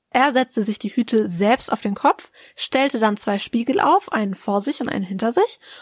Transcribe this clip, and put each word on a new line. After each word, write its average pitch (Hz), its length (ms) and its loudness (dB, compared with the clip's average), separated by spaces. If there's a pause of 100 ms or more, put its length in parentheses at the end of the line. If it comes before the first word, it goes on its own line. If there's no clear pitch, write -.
(100)
Er 269 220 0
setzte 247 300 0
sich 208 160 -4
die 208 120 -6
Hüte 220 380 2
selbst 202 440 0
auf 220 80 -4
den 202 160 -4
Kopf, - 340 0 (240)
stellte 269 460 0
dann 214 160 2
zwei 202 240 -2
Spiegel 240 400 0
auf, 349 320 4
einen 202 240 -2
vor 202 240 -2
sich 277 200 -4
und 247 80 -4
einen 196 160 -2
hinter 202 280 -2
sich, 415 260 2 (240)